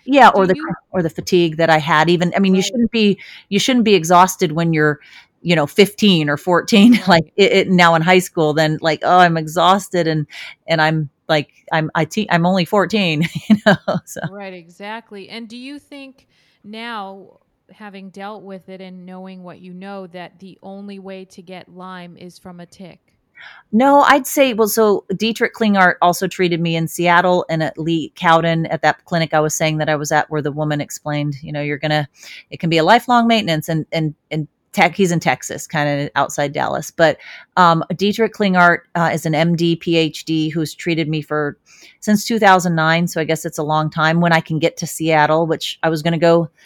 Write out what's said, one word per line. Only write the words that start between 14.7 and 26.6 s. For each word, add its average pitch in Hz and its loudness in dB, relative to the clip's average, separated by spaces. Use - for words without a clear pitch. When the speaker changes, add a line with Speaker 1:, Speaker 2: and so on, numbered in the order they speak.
Speaker 2:
And 226 -14
do 214 -20
you 269 -16
think 269 -20
now, 208 -16
having 196 -20
dealt 196 -16
with 190 -18
it 190 -18
and 185 -20
knowing 185 -18
what 175 -20
you 180 -20
know, 196 -16
that 175 -18
the 190 -20
only 196 -18
way 190 -16
to 190 -20
get 180 -20
Lyme 180 -18
is 180 -20
from 180 -20
a 175 -18
tick? 175 -20
Speaker 1:
No, 277 4
I'd 277 4
say, 269 0
well, 214 0
so 208 0
Dietrich 220 -4
Klingart 196 2
also 175 0
treated 175 -2
me 165 -2